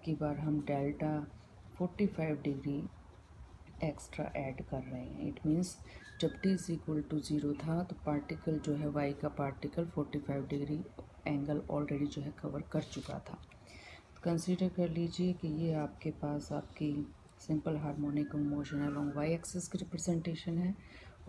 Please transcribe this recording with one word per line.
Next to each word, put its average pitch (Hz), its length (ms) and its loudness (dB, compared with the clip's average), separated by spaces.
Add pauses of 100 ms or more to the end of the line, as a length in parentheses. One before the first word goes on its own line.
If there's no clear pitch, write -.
की 160 100 2
बार 147 240 2
हम 151 280 4
delta 147 520 2 (580)
फ़ोर्टी 180 300 2
फ़ाइव 160 340 2
degree 143 420 0 (1000)
extra 151 420 -4 (120)
add 135 280 -4
कर 131 180 -2
रहे 127 180 -6
हैं। 139 300 -4
It - 140 -8
means 170 280 4 (480)
जब - 200 2
t 190 140 6
is 175 160 -2
equal 160 300 0 (100)
to 151 120 2
zero 147 380 2
था 160 220 2
तो 180 120 -6 (100)
particle 151 540 0
जो 151 160 2
है 151 140 0
वाई 143 240 2
का 147 160 -2 (100)
particle 147 460 0
फ़ोर्टी 151 340 0
फ़ाइव 139 280 0
degree 147 320 0 (480)
angle 147 340 2 (100)
already 147 380 2
जो 147 120 -4
है 143 200 -4
cover 147 220 -4 (100)
कर 156 100 4
चुका 139 360 -6 (100)
था। - 100 -8 (840)
consider 175 460 4
कर 175 200 4
लीजिए 170 440 2
कि 175 140 -2 (100)
ये 165 180 4
आपके 151 360 0 (100)
पास 147 300 0
आपकी 147 420 0 (480)
simple 156 400 2
harmonic 147 520 2 (140)
motion 143 400 0
along 143 280 0
y 147 200 2
axis 170 320 -2
की 185 100 -2
representation 170 800 0
है 180 160 4 (560)